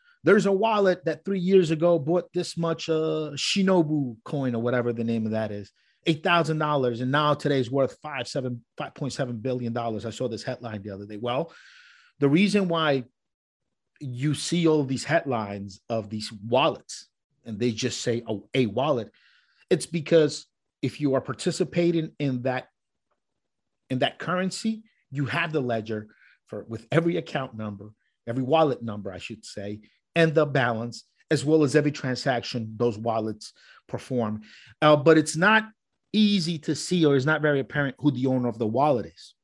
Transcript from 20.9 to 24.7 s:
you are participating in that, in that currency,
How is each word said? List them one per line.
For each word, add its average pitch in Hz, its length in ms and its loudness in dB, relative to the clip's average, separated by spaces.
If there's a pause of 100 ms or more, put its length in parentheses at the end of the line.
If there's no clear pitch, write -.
you 139 140 2
are 131 60 2
participating 170 1000 -2
in 131 240 -2
that, 127 240 -4 (1200)
in 131 100 -2
that 127 180 -2
currency, 190 640 -4 (280)